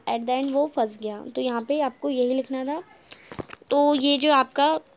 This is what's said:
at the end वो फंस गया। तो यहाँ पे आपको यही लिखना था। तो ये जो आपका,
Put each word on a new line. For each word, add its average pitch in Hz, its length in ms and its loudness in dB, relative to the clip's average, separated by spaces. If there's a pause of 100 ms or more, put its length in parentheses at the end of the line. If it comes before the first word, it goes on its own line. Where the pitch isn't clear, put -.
at 233 120 -2
the 247 220 -2
end 277 100 -2
वो 285 140 2
फंस 220 360 -4
गया। 208 220 -8 (100)
तो 262 60 -4
यहाँ 240 220 -2
पे 285 180 -2
आपको 277 300 -2
यही 247 240 2
लिखना 262 300 -4
था। 302 180 -6 (880)
तो 285 240 4
ये 277 240 2
जो 294 140 2
आपका, 285 480 2 (160)